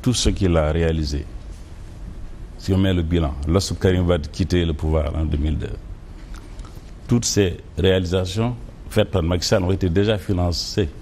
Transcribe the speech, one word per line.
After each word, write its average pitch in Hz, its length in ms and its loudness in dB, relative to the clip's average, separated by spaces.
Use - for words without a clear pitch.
tout 123 120 2
ce - 160 2
qu'il 92 280 2
a 76 140 4
réalisé, 80 540 0
si - 160 0
on 92 40 4
met 95 160 4
le 87 80 2
bilan, 80 320 2
lorsque 85 320 2
Karim 90 280 4
Wade 85 240 2
quittait 87 340 2
le 80 80 0
pouvoir 78 420 0
en 78 100 0
deux 78 120 0
mille 76 200 0
deux, - 160 -6
toutes 120 180 2
ces - 320 2
réalisations 92 760 2
faites 107 220 2
par 92 120 2
Macky 85 220 0
Sall 101 180 2
ont 90 80 0
été 92 180 2
déjà 101 280 2
financées. 90 720 0